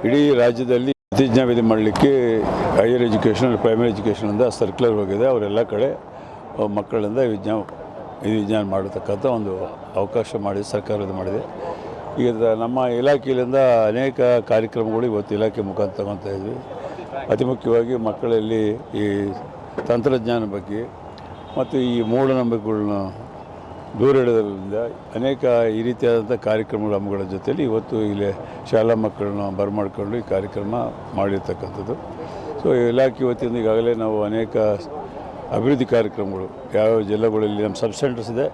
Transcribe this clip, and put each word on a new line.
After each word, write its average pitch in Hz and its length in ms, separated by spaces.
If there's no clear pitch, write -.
ಇಡೀ 143 300
ರಾಜ್ಯದಲ್ಲಿ 123 580
ಪ್ರತಿಜ್ಞಾವಿಧಿ 123 680
ಮಾಡಲಿಕ್ಕೆ 113 800
ಹೈಯರ್ 120 260
ಎಜುಕೇಷನ್, 110 560
ಪ್ರೈಮರಿ 117 320
ಎಜುಕೇಷನಿಂದ 104 520
ಸರ್ಕ್ಯುಲರ್ 113 540
ಹೋಗಿದೆ. 101 300
ಅವರೆಲ್ಲ 110 360
ಕಡೆ 120 360
ಮಕ್ಕಳಿಂದ 104 440
ವಿಜ್ಞಾನ, 107 440
ಈ 104 40
ವಿಜ್ಞಾನ 107 340
ಮಾಡತಕ್ಕಂಥ 98 600
ಒಂದು 101 400
ಅವಕಾಶ 110 360
ಮಾಡಿ 101 340
ಸರ್ಕಾರ 104 300
ಇದು 95 120
ಮಾಡಿದೆ. 95 280
ಈಗ 120 120
ದ-, 110 240
ನಮ್ಮ 120 200
ಇಲಾಖೆಯಿಂದ 127 760
ಅನೇಕ 127 320
ಕಾರ್ಯಕ್ರಮಗಳು 113 580
ಇವತ್ತು 104 280
ಇಲಾಖೆ 110 260
ಮುಖಾಂತರ 98 420
ತಗೊತಾ 101 280
ಇದ್ವಿ. 98 260
ಅತಿ 127 140
ಮುಖ್ಯವಾಗಿ 120 520
ಮಕ್ಕಳಲ್ಲಿ 110 800
ಈ 101 580
ತಂತ್ರಜ್ಞಾನ 120 580
ಬಗ್ಗೆ 101 440
ಮತ್ತು 131 180
ಈ 120 240
ಮೂಢನಂಬಿಕೆಗಳನ್ನ 113 880
ದೂರ 135 160
ಇಡೋದ್ರಿಂದ 104 580
ಅನೇಕ 135 300
ಈ 113 80
ರೀತಿಯಾದಂಥ 117 500
ಕಾರ್ಯಕ್ರಮಗಳು 107 600
ಹಮ್ಮಿಕೊಳ್ಳೋ 98 300
ಜೊತೆಯಲ್ಲಿ 98 400
ಇವತ್ತು 110 380
ಇಲ್ಲಿ 101 300
ಶಾಲಾ 113 240
ಮಕ್ಕಳನ್ನ 101 640
ಬರಮಾಡ್ಕೊಂಡು 101 600
ಈ 120 40
ಕಾರ್ಯಕ್ರಮ 104 720
ಮಾಡಿರ್ತಕ್ಕಂಥದ್ದು. 95 800
So, 123 260
ಇಲಾಖೆ 131 360
ವತಿಯಿಂದ 120 320
ಈಗಾಗಲೇ 117 380
ನಾವು 107 300
ಅನೇಕ 110 320
ಅಭಿವೃದ್ಧಿ 123 320
ಕಾರ್ಯಕ್ರಮಗಳು 101 920
ಯಾವ 110 240
ಜಿಲ್ಲೆಗಳಲ್ಲಿ 107 600
ನಮ್ಮ 101 120
ಸಬ್ 110 180
ಸೆಂಟರ್ಸ್ 120 380
ಇದೆ 127 240